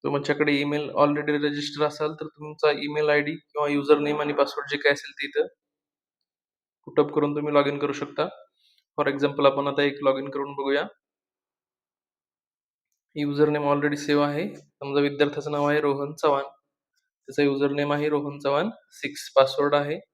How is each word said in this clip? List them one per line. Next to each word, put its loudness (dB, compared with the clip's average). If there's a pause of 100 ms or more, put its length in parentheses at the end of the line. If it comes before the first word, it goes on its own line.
तुमच्याकडे 0
ईमेल -2
already 2 (120)
रजिस्टर -2
असेल -4
तर -10
तुमचा 0 (100)
ईमेल -2
आयडी 2
किंवा -4
युजर 6
नेम -2
आणि -2
पासवर्ड 0
जे -2
काय 2
असेल -4
ते -10
इथं -2 (1400)
put 0
up 0
करून 0
तुम्ही -4
log 4
in -6
करू -2
शकता. -6 (720)
For 0
example 0
आपण 4
आता 0
एक 0
log 2
in -10
करून -6
बघूया. -2 (2250)
युजर 2
नेम 0
already 2
सेव्ह 2
आहे. -2 (100)
समजा -4
विद्यार्थ्याचं 0
नाव 0
आहे 2
रोहन -2
चव्हाण, 2
त्याचा -10
युजर 2
नेम 0
आहे 0
रोहन -2
चव्हाण 0 (220)
सिक्स, -10
पासवर्ड 4
आहे. 0 (140)